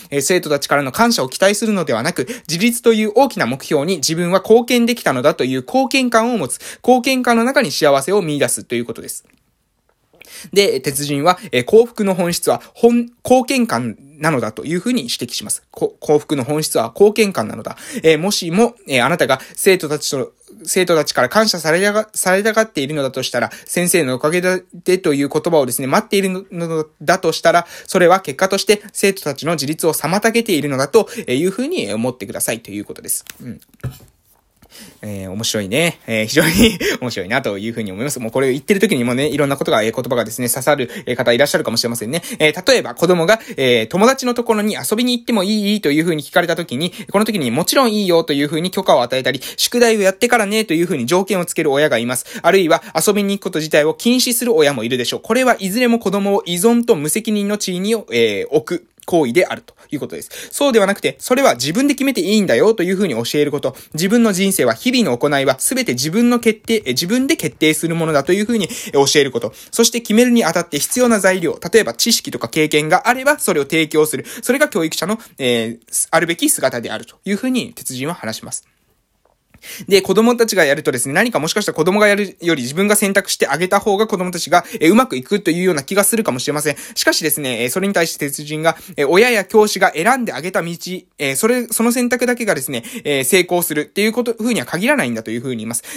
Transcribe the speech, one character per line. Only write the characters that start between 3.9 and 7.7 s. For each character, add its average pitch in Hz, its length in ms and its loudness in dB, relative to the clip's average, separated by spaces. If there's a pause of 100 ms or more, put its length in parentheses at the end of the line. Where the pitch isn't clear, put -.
自 160 180 -2
分 175 160 -2
は 190 80 2
貢 233 260 6
献 240 220 2
で 240 80 0
き - 80 -8
た 147 100 2
の 127 80 0
だ 151 140 4
と - 80 -4
い 127 140 0
う 127 60 -2
貢 262 260 0
献 262 220 0
感 233 220 2
を 226 60 -2
持 139 80 -2
つ。 - 140 -10 (160)
貢 247 260 2
献 254 220 0
感 240 120 4
の 226 60 4
中 277 180 2
に 180 120 -2